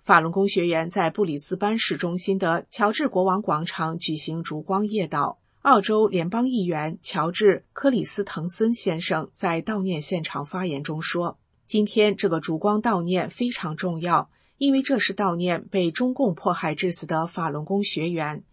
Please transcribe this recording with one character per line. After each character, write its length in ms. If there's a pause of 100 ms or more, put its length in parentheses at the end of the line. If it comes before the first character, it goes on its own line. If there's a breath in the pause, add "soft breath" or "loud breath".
法 200
轮 120
功 160
学 200
员 200
在 220
布 140
里 120
斯 200
班 200
市 200
中 200
心 220
的 320
乔 220
治 160
国 160
王 180
广 240
场 320
举 160
行 280
烛 200
光 240
夜 220
祷。 280 (260)
澳 180
洲 260
联 240
邦 180
议 160
员 380
乔 300
治· 260 (140)
克 180
里 140
斯 180
滕 260
森 240
先 280
生 320
在 280
悼 220
念 180
现 220
场 240
发 180
言 200
中 180
说 360 (280)
：“今 180
天 320
这 120
个 100
烛 180
光 240
悼 220
念 260
非 220
常 260
重 240
要， 300 (260)
因 160
为 80
这 180
是 140
悼 240
念 320
被 220
中 240
共 200
迫 200
害 200
致 180
死 120
的 220
法 240
轮 120
功 200
学 260
员 340 (100)